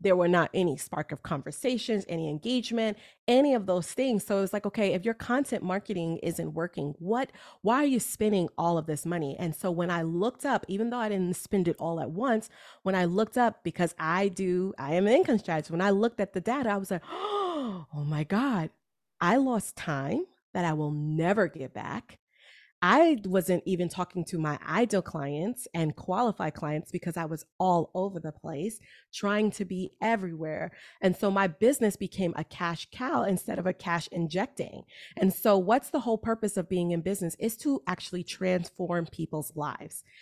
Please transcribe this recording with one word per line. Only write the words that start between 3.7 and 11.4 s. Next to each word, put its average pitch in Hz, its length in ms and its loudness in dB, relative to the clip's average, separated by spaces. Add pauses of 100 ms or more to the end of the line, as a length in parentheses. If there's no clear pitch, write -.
things. 254 360 0
So 196 180 0
it's 190 120 -2
like, 208 100 -2
okay, 202 300 0
if 180 100 -2
your 226 80 0
content 240 500 -2
marketing 180 600 -2
isn't 165 320 -4
working, 160 460 -4
what, 226 320 -2 (280)
why 247 220 4
are 294 40 6
you 262 140 4
spending 196 560 2
all 170 220 2
of 156 80 -2
this 151 180 -2
money? 165 340 -2
And 160 160 -2
so 190 160 -4
when 175 200 0
I 170 120 0
looked 175 440 -2
up, 254 220 0
even 202 200 -2
though 247 120 -4
I 214 100 -2
didn't 180 260 0
spend 185 320 0